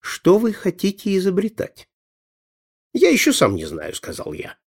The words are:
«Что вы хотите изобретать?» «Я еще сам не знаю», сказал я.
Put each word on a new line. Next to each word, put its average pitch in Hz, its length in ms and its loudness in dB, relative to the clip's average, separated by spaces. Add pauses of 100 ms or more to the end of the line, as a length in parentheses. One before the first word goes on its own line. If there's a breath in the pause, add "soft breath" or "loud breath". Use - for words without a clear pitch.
«Что - 380 2
вы 226 140 0
хотите 196 640 -2
изобретать?» 196 720 -4 (1040)
«Я 359 160 6
еще 285 240 4
сам 101 240 2
не 80 80 -6
знаю», 78 300 -10
сказал - 380 -12
я. - 260 -14 (100)